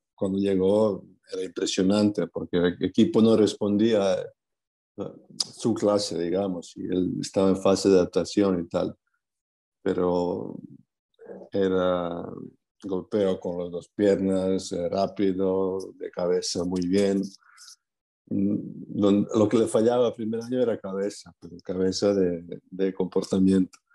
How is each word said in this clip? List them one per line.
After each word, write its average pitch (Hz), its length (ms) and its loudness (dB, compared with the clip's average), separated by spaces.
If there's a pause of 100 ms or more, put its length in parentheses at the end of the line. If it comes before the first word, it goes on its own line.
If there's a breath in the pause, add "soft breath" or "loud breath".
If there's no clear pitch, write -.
(140)
cuando 98 240 -4
llegó, 98 680 2 (280)
era 92 120 -6
impresionante, 95 840 0
porque 87 300 -6
el 87 260 0
equipo 110 400 2
no 113 120 6
respondía 104 800 2
a - 1000 -12 (240)
su - 360 -4
clase, 101 460 0
digamos, 90 580 -4
y 98 80 -10
él 92 340 -2
estaba 95 300 0
en 95 80 2
fase 98 320 2
de 95 60 8
adaptación 90 640 2
y 85 80 -8
tal. - 280 -4 (840)
Pero 90 800 -2 (920)
era 90 720 0 (600)
golpeo 92 560 -2
con 87 240 -6
las 85 80 -8
dos 85 240 -10
piernas, 95 760 2
eh, 85 160 -4
rápido, 95 920 0 (160)
de 90 160 -10
cabeza 90 540 -2
muy 92 220 -2
bien. 98 360 2 (1080 loud breath)
Mm, 101 280 0 (420)
don-, 101 360 4
lo 107 140 4
que 117 80 2
le 110 100 2
fallaba 120 420 2
el - 40 -4
primer 113 280 -6
año 123 200 -4
era 113 180 0
cabeza, 98 600 -8
pero 87 240 -18
cabeza 92 500 0
de, 87 560 -2
de 95 240 -2
comportamiento. 95 840 0 (180 soft breath)